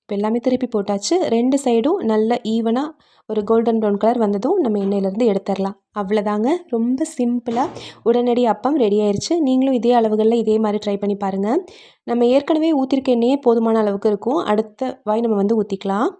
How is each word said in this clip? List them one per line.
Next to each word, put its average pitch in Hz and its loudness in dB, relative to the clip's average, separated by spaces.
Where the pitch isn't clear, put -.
இப்ப - -8
எல்லாமே 220 -2
திருப்பி 254 0
போட்டாச்சு. 202 -2
ரெண்டு 247 2
சைடும் 262 0
நல்ல 220 2
ஈவனா 226 0
ஒரு 214 -2
கோல்டன் 226 2
ப்ரவுன் 202 0
கலர் 233 2
வந்ததும் 208 0
நம்ம 214 0
எண்ணெயிலேருந்து 196 0
எடுத்துடலாம். 196 -2
அவ்வளவுதாங்க, 208 0
ரொம்ப 247 0
சிம்பிளா 240 -2
உடனடி 240 2
அப்பம் 262 -2
ரெடி 208 2
ஆயிருச்சு. 202 -2
நீங்களும் 262 2
இதே 233 2
அளவுகள்ல 220 2
இதே 214 2
மாதிரி 208 -2
ட்ரை 202 -2
பண்ணி 202 -2
பாருங்க. 196 -2
நம்ம 240 2
ஏற்கனவே 311 2
ஊத்திருக்க 262 0
எண்ணெயே 240 2
போதுமான 226 2
அளவுக்கு 202 0
இருக்கும். 226 -2
அடுத்த 220 -4
வாய் 226 0
நம்ம 214 0
வந்து 214 2
ஊத்திக்கலாம். 196 -2